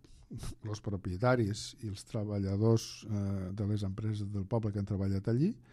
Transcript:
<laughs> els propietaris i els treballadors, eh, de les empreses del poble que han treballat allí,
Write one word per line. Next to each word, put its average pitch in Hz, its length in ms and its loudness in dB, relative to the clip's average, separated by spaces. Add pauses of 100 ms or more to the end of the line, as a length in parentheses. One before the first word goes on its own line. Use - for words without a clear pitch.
(300)
<laughs> - 380 -8
els 107 160 -4
propietaris 104 920 0 (100)
i - 20 -4
els 101 220 -8
treballadors, 104 1000 2
eh, 98 480 -2
de 101 140 -2
les 101 180 0
empreses 104 460 -2
del 98 160 -2
poble 110 240 0
que 104 80 0
han 98 80 -2
treballat 98 420 0
allí, 151 220 4 (200)